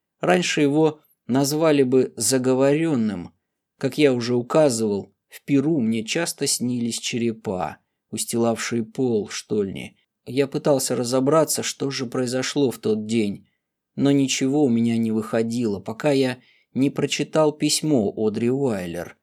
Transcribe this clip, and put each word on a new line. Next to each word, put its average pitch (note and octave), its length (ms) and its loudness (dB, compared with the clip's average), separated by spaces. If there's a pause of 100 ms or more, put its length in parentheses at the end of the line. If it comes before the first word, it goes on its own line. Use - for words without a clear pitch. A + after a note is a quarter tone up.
(200)
Раньше F3 400 0
его D3+ 400 2 (260)
назвали C#3+ 580 2
бы B2+ 320 2
«заговоренным». C3 1160 0 (460)
Как C3+ 180 -4
я D3 160 6
уже A#2+ 220 0
указывал, A#2+ 800 2 (140)
в - 180 -20
Перу C#3+ 340 2
мне A2+ 240 0
часто D#3+ 420 -4
снились A#2+ 520 -4
черепа, A2 800 -4 (320)
устилавшие A#2 720 -2
пол A2+ 460 -2
штольни. - 640 -6 (300)
Я C3 220 -2
пытался C#3 460 0
разобраться, C3 680 2
что - 280 -6
же C3 140 -6
произошло B2+ 640 -2
в A2 60 -8
тот G#2+ 300 -2
день, G#2+ 420 -2 (480)
но C3+ 140 2
ничего C#3 540 2
у C3+ 40 4
меня A#2 300 2
не A2+ 140 -2
выходило, A2+ 680 -2
пока A#2 320 -2
я C3 240 2 (380)
не C3 160 2
прочитал D3+ 640 0
письмо D3+ 640 0
Одри A2 340 0
Уайлер, F#2+ 720 -4